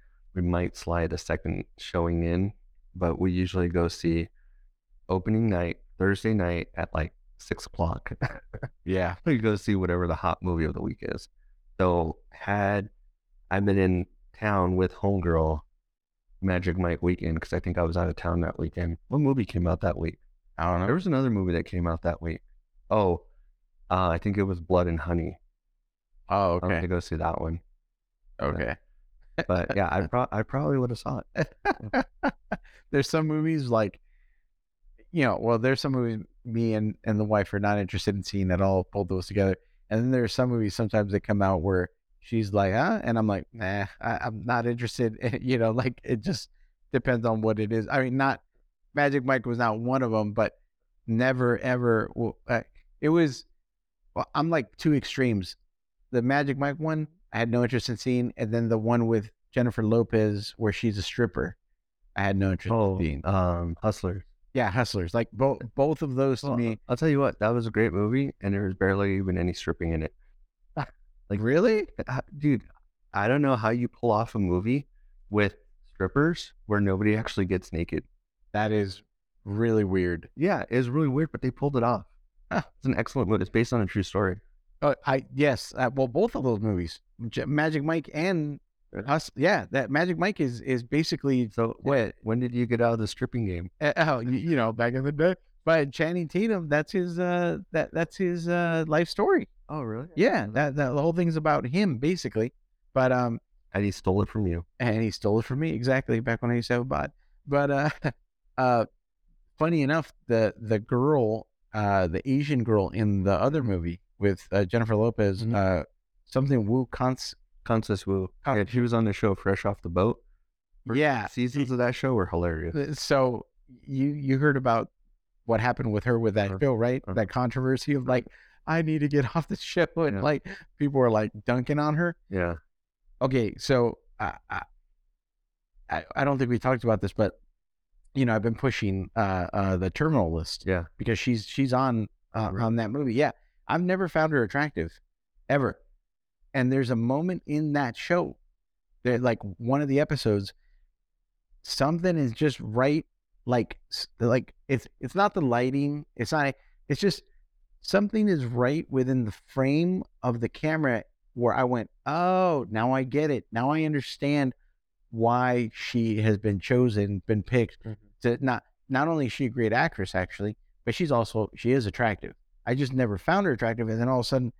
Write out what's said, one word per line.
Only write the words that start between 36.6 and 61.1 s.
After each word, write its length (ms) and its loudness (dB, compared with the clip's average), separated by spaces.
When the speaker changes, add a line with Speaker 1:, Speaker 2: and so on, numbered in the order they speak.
Speaker 2:
and, 300 -2
and 140 0
the 60 0
wife 300 2
are 60 -2
not 180 2
interested 360 -2
in 80 -4
seeing 280 -2
at 100 2
all, 320 2
both 180 -2
of 80 -2
us 80 -8
together. 300 2
And 100 0
then 100 0
there's 220 0
some 180 0
movies 240 0
sometimes 380 0
that 80 2
come 220 0
out 200 2
where 280 0
she's 320 -2
like, 200 2
"Huh?" 320 0
And 140 0
I'm 80 2
like, 260 -2
"Nah, 340 -4
I, 220 -4
I'm 220 -8
not 220 0
interested." 540 -2
<laughs> 220 -4
You 160 0
know, 120 4
like, 320 -2
it 180 -2
just 300 -6
depends 340 0
on 160 0
what 180 2
it 120 -2
is. 180 0
I 120 2
mean, 140 -2
not, 260 0
Magic 300 2
Mike 220 2
was 120 -2
not 200 2
one 240 0
of 100 0
'em, 200 2
but 260 0
never, 520 2
ever, 560 0
w-, 200 -4
uh, 140 0
it 100 0
was, 340 2
well, 180 -2
I'm, 160 0
like, 280 -2
two 160 2
extremes. 600 0
The 120 2
Magic 360 0
Mike 200 -2
one, 280 -2
I 60 -4
had 120 0
no 120 2
interest 260 0
in 100 -4
seeing, 380 0
and 160 -4
then 160 2
the 100 2
one 280 2
with 240 0
Jennifer 320 0
Lopez 720 2
where 160 2
she's 260 -2
a 40 -2
stripper, 540 -2